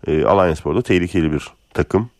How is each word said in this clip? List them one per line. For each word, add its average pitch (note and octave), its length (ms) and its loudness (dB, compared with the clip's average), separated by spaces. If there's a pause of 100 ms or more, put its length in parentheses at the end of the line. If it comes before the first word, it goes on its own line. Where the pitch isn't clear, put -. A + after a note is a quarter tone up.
E, D#2 180 0
Alanyaspor'da F2 580 2
tehlikeli E2+ 500 0
bir D2 140 -4 (280)
takım. A2+ 440 -2